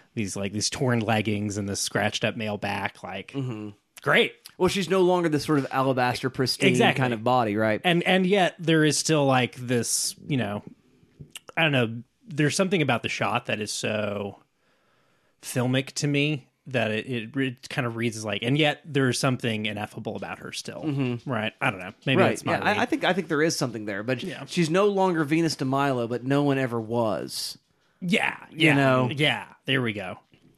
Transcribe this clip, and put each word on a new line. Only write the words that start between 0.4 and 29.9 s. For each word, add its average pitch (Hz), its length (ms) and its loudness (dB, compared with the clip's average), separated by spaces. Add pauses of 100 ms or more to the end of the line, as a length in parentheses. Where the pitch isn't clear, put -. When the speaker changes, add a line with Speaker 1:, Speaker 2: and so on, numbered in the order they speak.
Speaker 1:
these 101 180 -2
torn 123 300 0
leggings 104 580 0
and 101 120 -4
the 98 80 -4
scratched - 480 -2
up 104 100 -2
male 107 220 -4
back, 101 440 -6
like, 95 300 -12
Speaker 2:
Mm-hmm. 120 380 -6 (320)
Speaker 1:
great. 160 320 2 (240)
Speaker 2:
Well, 180 100 4
she's 180 220 -2
no 190 120 4
longer 175 280 4
the 147 100 2
sort 156 180 0
of 135 140 0
alabaster, 127 580 0
pristine - 400 0
Speaker 1:
Exactly. 143 320 4
Speaker 2:
kind 123 120 0
of 110 100 -6
body, 120 320 2
right? 107 280 2
Speaker 1:
And, 170 200 2
and 185 240 2
yet 180 320 2
there 160 240 4
is 147 140 4
still, 151 280 2
like, 127 300 2
this, 123 600 -2 (120)
you 147 100 0
know, 104 260 -4 (920)
I 165 60 2
don't 156 80 2
know, 120 300 0 (260)
there's 147 280 0
something 190 260 0
about 139 220 2
the 110 60 -4
shot 110 380 -2
that 107 120 -4
is 104 120 -6
so 101 680 -4 (1000)
filmic 127 520 -2
to - 140 -2
me 143 400 0 (200)
that 123 240 0
it, 110 160 -4
it, 117 280 -6
it 131 340 -4
kind 127 180 -4
of 113 80 -6
reads 113 200 -2
as, 110 80 -10
like, 104 200 -4
and 131 140 2
yet 147 280 2
there 135 240 2
is 120 100 0
something 120 460 0
ineffable 107 500 -8
about 95 240 -10
her - 120 -14
still. - 340 -10
Speaker 2:
Mm-hmm. 135 440 -4
Speaker 1:
Right. 107 300 -2
I 135 120 0
don't 95 80 -12
know. 92 120 -12 (140)
Maybe 143 160 4
Speaker 2:
Right. 151 80 6
Speaker 1:
that's 107 160 -4
my - 80 0
Speaker 2:
Yeah, - 100 0
I, 156 60 0
Speaker 1:
read. 208 80 2
Speaker 2:
I 233 80 2
think, - 180 -2
I 175 100 2
think 175 140 -2
there 151 140 0
is 160 160 2
something 113 280 -4
there, 104 180 -4
but 123 200 -2
Speaker 1:
Yeah. 135 220 -10
Speaker 2:
she's 165 240 2
no 190 160 4
longer 190 380 2
Venus 160 320 2
de 143 100 -4
Milo, 131 420 0
but 117 160 -4
no 139 200 4
one 139 160 4
ever 120 200 0
was. 107 800 -2 (420)
Speaker 1:
Yeah. 180 380 0 (140)
Speaker 2:
You - 160 4
Speaker 1:
Yeah. 147 80 6
Speaker 2:
know? 131 380 4
Speaker 1:
Yeah. 127 320 0 (200)
There 135 160 0
we 117 120 -2